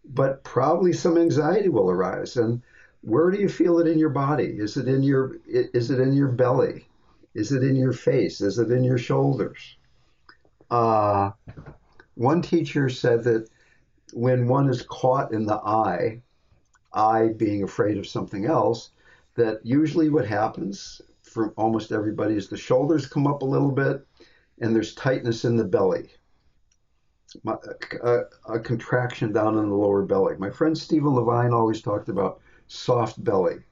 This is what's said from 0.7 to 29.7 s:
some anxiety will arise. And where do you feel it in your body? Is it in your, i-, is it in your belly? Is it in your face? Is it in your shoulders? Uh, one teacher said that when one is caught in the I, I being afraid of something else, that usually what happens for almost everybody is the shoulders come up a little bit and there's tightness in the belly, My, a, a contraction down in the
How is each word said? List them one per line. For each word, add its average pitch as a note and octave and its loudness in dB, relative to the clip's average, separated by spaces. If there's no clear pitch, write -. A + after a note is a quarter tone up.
some E3+ 0
anxiety E3 2
will G#2 2
arise. F#2+ -4
And A#2+ -2
where D3 2
do G3+ -2
you G3 0
feel E3+ 2
it D#3+ 4
in D#3+ 2
your D#3 2
body? C#3 0
Is G#2 -6
it B2 -4
in C3+ 2
your, C3+ 0
i-, B2 0
is A#2+ 0
it B2+ 0
in C3 2
your C#3 2
belly? B2 0
Is A2 -4
it C3 2
in C3+ 2
your C3 2
face? - 0
Is G2+ 0
it A2+ 0
in B2+ 2
your B2+ 2
shoulders? C3+ -2
Uh, G#2 2
one C#3+ 2
teacher C#3+ 0
said A#2+ 0
that A2 2
when B2 0
one C3+ 2
is B2 -2
caught B2+ -2
in G#2+ -2
the G#2 0
I, G#2+ -2
I A2 2
being G2+ -2
afraid G#2 -2
of F#2+ -8
something G2+ -8
else, A#2 0
that A2+ 0
usually D3+ 2
what D3 2
happens - -6
for A2 -2
almost A2 -2
everybody G#2+ -2
is G2 -4
the G2 -10
shoulders C#3+ 4
come C#3+ 0
up C#3+ 0
a C3+ -4
little C#3 2
bit C#3 -2
and A2+ 0
there's A2 0
tightness A#2+ -2
in A#2 2
the G#2 2
belly, F#2+ 0
My, A2 -6
a, A#2+ 2
a A#2 -4
contraction B2 -4
down G#2+ 0
in G#2+ 0
the G2 -2